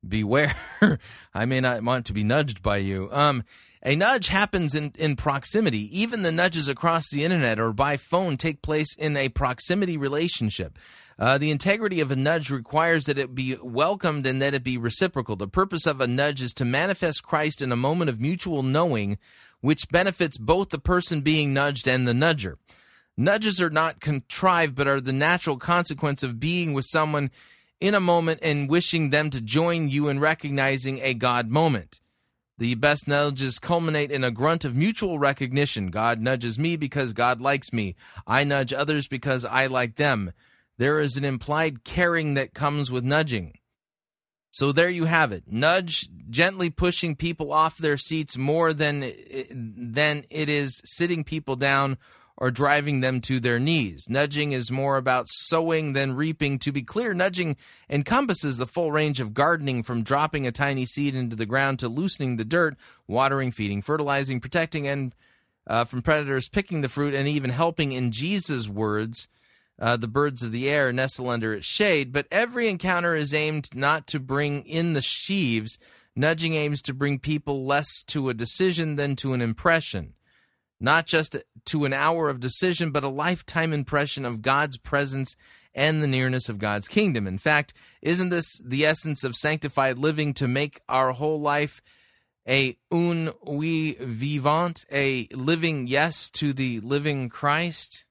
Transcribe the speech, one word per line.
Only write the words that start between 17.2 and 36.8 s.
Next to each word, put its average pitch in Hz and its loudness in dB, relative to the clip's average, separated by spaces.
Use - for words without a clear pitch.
Christ 151 -2
in 127 -2
a 120 0
moment 151 0
of 110 -4
mutual 156 -2
knowing, 131 2
which 147 0
benefits 175 0
both 165 2
the 151 -4
person 175 0
being 147 2
nudged 139 0
and 127 4
the 120 4
nudger. 127 2
Nudges 202 2
are 165 2
not 160 0
contrived, 151 2
but 139 2
are 139 4
the 131 -2
natural 151 2
consequence 156 0
of 117 -4
being 165 0
with 135 0
someone 151 2
in 202 4
a 202 4
moment 170 4
and 147 2
wishing 165 2
them 151 2
to 135 -4
join 156 0
you 147 0
in 139 0
recognizing 135 0
a 131 0
God 120 0
moment. 139 2
The 120 0
best 147 2
nudges 139 0
culminate 156 0
in 135 0
a 127 2
grunt 147 0
of 127 -2
mutual 180 0
recognition. 139 0
God 110 0
nudges 120 -2
me 165 0
because 139 -4